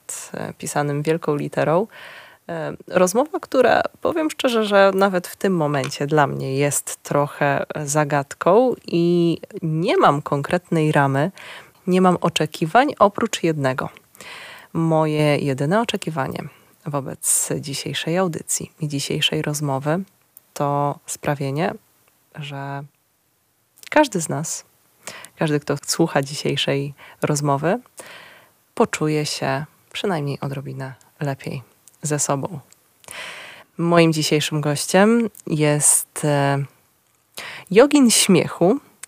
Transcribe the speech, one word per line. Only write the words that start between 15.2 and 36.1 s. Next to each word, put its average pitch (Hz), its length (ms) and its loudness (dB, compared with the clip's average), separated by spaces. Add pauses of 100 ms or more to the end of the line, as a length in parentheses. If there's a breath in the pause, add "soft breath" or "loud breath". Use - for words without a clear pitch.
jedyne 143 440 0
oczekiwanie 160 600 -6 (420 soft breath)
wobec - 640 -4 (100)
dzisiejszej 139 580 -4
audycji - 600 -4
i 156 80 -4
dzisiejszej 147 540 -2
rozmowy 151 640 -2 (500)
to 143 520 -2
sprawienie, 147 680 -4 (640)
że 139 480 -10 (1080)
każdy 196 320 2
z 156 80 -6
nas, 147 360 -6 (760 loud breath)
każdy, 151 200 0
kto 143 160 -2 (100)
słucha 165 360 0
dzisiejszej 143 720 -4 (280 loud breath)
rozmowy, 151 580 0 (960 loud breath)
poczuje 151 500 0
się 139 400 -4 (260)
przynajmniej 147 480 -4
odrobinę 135 540 -10 (260)
lepiej 135 440 -6 (420)
ze 147 140 -2
sobą. 143 400 -4 (1160 loud breath)
Moim 170 360 4
dzisiejszym 151 480 0
gościem 202 680 2 (180)
jest, 147 760 0